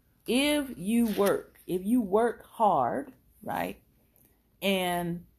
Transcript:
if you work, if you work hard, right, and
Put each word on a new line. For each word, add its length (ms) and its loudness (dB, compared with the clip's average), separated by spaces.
if 480 0
you 300 0
work, 640 0
if 180 -4
you 160 2
work 440 0
hard, 680 0
right, 360 -6
and 600 -2